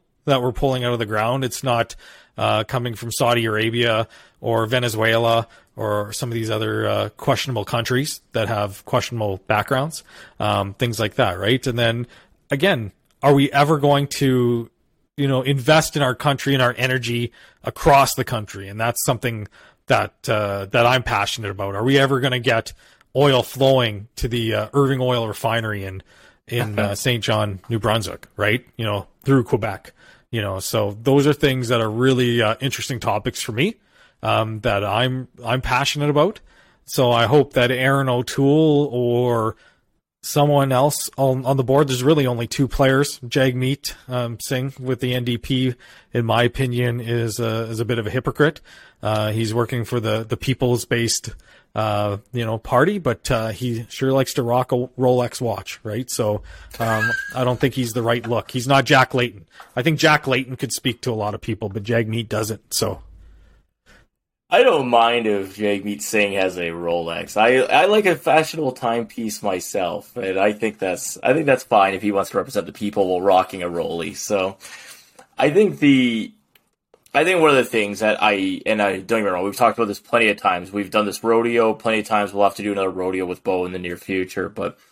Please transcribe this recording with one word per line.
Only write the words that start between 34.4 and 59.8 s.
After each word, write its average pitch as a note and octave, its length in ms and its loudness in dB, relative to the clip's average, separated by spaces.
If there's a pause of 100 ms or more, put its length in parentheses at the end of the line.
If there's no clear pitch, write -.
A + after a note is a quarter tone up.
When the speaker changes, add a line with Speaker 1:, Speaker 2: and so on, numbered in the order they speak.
Speaker 1:
that G#2 240 0
I'm, B2+ 420 -2 (160)
I'm B2 180 -2
passionate C#3+ 480 0
about. D3+ 300 2 (460)
So B2 260 2
I A#2 140 4
hope C#3 280 4
that B2 160 4
Aaron C3+ 380 0
O'Toole C#3+ 840 2
or A#2+ 640 0 (680)
someone C#3+ 500 4
else C3+ 460 2
on, C3 280 2
on C3+ 120 2
the C3+ 60 2
board, C3+ 260 4
there's B2+ 140 -2
really C#3+ 240 4
only A#2 200 -2
two C#3 200 0
players. C3+ 540 2
Jagmeet, B2+ 720 -2 (120)
um, A#2+ 320 -6
Singh C3+ 400 -4
with B2+ 200 -4
the B2 160 -2
N A#2+ 100 -4
D A#2+ 120 -2
P, B2+ 380 -2 (380)
in A#2+ 120 0
my A2+ 180 2
opinion, A#2+ 580 -2
is A#2 380 -2
a, A2+ 240 -2
is A2+ 160 -6
a A#2 60 -2
bit A#2 120 -2
of G#2+ 100 -2
a G2+ 40 -8
hypocrite. C#3+ 500 0 (400)
Uh, G#2+ 300 0
he's A2 220 -2
working A#2 300 -2
for A#2+ 160 -4
the, A2 240 -2
the A2 140 -6
people's-based, A#2+ 920 -2 (420)
uh, G#2 440 -2 (140)
you A#2 140 -4
know, A2 140 -4
party, F3 400 2
but, C#3 320 -4
uh, A2+ 160 0
he A#2 420 -6
sure C3+ 220 -2
likes C3+ 240 0
to C3 80 0
rock A#2+ 280 0
a C3+ 40 0 (240)
Rolex B2 420 2
watch, G2+ 400 -6
right? A2 300 -8
So, G#2+ 320 -2 (360)
um, A2 300 0 (240)
I B2+ 100 -2
don't B2 160 0
think B2 140 0
he's A#2+ 200 -4
the A#2 100 -2
right A#2 240 0
look. A2+ 240 -2
He's B2+ 160 -6
not C3+ 180 4
Jack C3 300 4
Layton. A#2 320 -4 (280)
I B2 60 -2